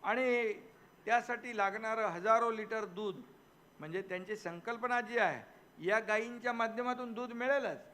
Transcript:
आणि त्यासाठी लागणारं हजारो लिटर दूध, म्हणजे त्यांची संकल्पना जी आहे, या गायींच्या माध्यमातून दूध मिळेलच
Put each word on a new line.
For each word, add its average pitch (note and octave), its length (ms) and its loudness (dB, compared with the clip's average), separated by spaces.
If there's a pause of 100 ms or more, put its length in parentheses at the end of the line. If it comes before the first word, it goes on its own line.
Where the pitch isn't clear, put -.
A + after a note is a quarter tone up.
आणि A#3+ 480 2 (540)
त्यासाठी A#3 500 0
लागणारं A3 500 0
हजारो A3 440 4
लिटर A3 340 -4
दूध, F#3+ 320 -6 (640)
म्हणजे E3 220 -6
त्यांची F#3 340 -6
संकल्पना A3+ 640 -2
जी A#3 180 -2
आहे, D#3 240 4 (420)
या G3+ 140 4
गायींच्या A3+ 540 0
माध्यमातून A#3 600 -2
दूध A#3 200 -6
मिळेलच A#3+ 460 0 (160)